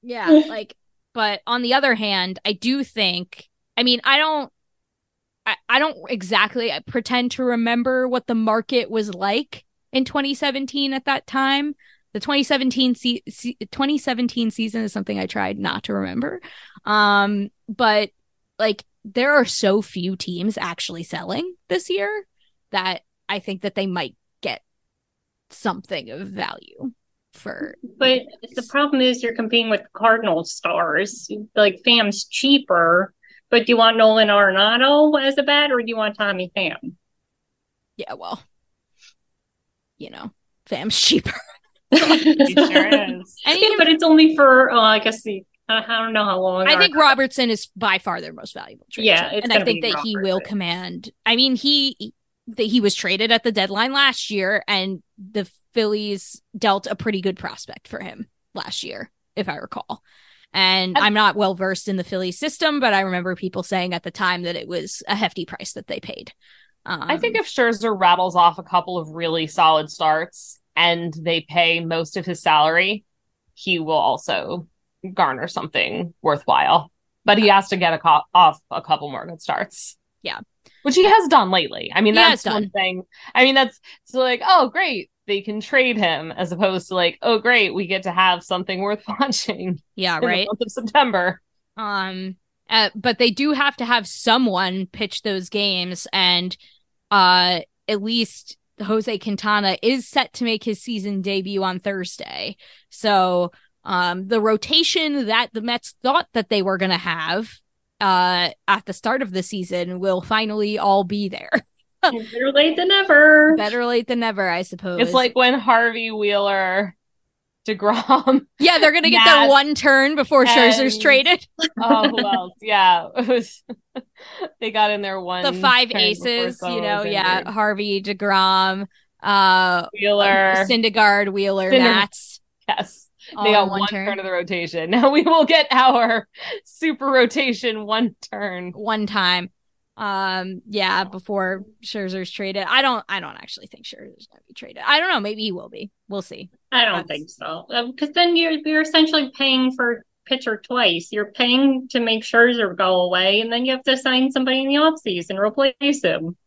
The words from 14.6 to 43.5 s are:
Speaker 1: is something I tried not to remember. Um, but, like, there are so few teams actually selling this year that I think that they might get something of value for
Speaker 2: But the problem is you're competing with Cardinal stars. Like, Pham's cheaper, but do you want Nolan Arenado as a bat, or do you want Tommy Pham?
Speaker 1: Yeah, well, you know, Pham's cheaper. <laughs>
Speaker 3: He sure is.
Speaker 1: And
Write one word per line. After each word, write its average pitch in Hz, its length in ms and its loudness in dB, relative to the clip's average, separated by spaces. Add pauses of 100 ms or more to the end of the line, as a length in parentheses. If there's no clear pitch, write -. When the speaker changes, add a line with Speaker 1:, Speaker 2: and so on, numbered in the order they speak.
Speaker 1:
is 208 80 -6
something 202 280 -6
I - 80 -6
tried 98 320 -6
not - 240 -4
to 107 100 -8
remember. 98 480 -6 (420)
Um, 202 680 0 (200)
but, 214 400 0 (480)
like, 214 260 -2 (220)
there 247 280 0
are 269 120 4
so 202 380 0
few 185 320 -6
teams 180 420 -6
actually 170 460 -8
selling 240 500 -10 (160)
this 370 220 -4
year 403 340 -6 (460)
that 185 300 -4 (280)
I 202 80 -4
think 190 240 -10
that 196 140 -8
they 196 100 -4
might 175 300 -6 (260)
get - 220 -10 (880)
something 175 580 -8
of 165 200 -14
value 190 640 -12 (420)
for - 420 -12 (220)
Speaker 2:
But 254 260 2 (320)
the 247 140 -6
problem 285 320 0
is 247 220 0
you're 226 100 -4
competing 226 360 0
with 208 120 0 (120)
Cardinal 220 500 2
stars. 170 840 -4 (260)
Like, 202 300 2
Pham's 220 400 2
cheaper, 185 880 2 (360)
but 233 160 4
do 240 60 0
you 240 60 4
want 226 180 6
Nolan 220 320 6
Arenado 233 920 4
as 269 180 0
a 285 60 0
bat, 294 280 2
or 254 80 0
do 226 80 -4
you 226 80 -6
want 214 220 -4
Tommy 190 380 -4
Pham? - 400 -8 (1000)
Speaker 1:
Yeah, - 200 -12
well, 87 280 -12 (1500)
you - 120 -18
know, - 220 -16 (340)
Pham's - 340 -4
cheaper. - 360 0
<laughs> - 60 -14 (520)
Speaker 3:
He 311 600 4
sure 285 320 4
is. 277 480 -2 (100)
Speaker 1:
And 320 140 0